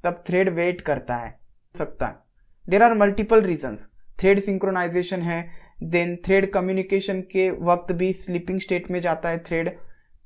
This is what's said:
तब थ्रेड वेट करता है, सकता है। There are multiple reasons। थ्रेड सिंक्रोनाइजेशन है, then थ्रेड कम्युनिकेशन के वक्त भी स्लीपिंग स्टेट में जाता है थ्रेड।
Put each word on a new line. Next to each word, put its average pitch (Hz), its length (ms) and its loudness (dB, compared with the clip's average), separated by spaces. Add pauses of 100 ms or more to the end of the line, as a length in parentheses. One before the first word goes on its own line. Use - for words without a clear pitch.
तब 175 240 -2
थ्रेड 185 220 2
वेट 175 320 0
करता 127 340 -4
है, 117 240 -10 (360)
सकता - 320 -4
है। - 80 -10 (500)
There 196 180 4
are 226 140 6
multiple 208 480 4
reasons। 135 320 -4 (420)
थ्रेड 196 240 4
सिंक्रोनाइजेशन 185 800 -2
है, 170 240 -4 (400)
then 175 300 0 (100)
थ्रेड 196 280 4
कम्युनिकेशन 190 680 0 (100)
के 185 180 2 (160)
वक्त 175 260 2
भी 185 220 0
स्लीपिंग 180 480 -4
स्टेट 175 300 -2
में 180 100 -2
जाता 170 280 -2
है 170 140 -4
थ्रेड। 170 260 -2 (560)